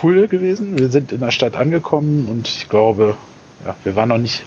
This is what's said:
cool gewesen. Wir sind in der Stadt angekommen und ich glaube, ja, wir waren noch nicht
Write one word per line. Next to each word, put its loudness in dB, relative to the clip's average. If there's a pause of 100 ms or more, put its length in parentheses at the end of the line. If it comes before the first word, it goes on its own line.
cool 4
gewesen. -2
Wir 2
sind 0
in -4
der -2
Stadt 0
angekommen 0
und -4
ich -8
glaube, 2 (480)
ja, -8
wir -2
waren 2
noch 2
nicht -4